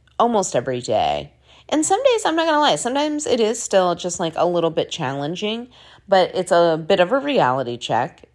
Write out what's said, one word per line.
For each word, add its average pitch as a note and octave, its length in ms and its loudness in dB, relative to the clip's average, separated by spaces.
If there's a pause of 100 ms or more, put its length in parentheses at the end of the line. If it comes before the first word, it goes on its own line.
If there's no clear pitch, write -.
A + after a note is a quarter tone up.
(180)
almost G#3+ 380 0
every B2+ 240 -2
day. D#2+ 520 -2 (360)
And D4+ 160 0
some G4+ 180 0
days, A#4+ 220 2
I'm D#4+ 120 0
not E4 100 0
gonna D4+ 140 2
lie, D4 160 4
sometimes D4 500 -2
it A#3+ 140 2
is A3+ 200 0
still F#3 340 2
just, F3 240 -6
like, E3 180 -4
a E3 100 2
little E3+ 240 0
bit D#3+ 200 -2
challenging, F3 800 -6 (380)
but F#3+ 280 2
it's F#3 180 -2
a E3+ 300 4
bit F#3+ 180 2
of F3+ 120 0
a C#4 60 4
reality C3+ 580 0
check, B2+ 480 -4 (100)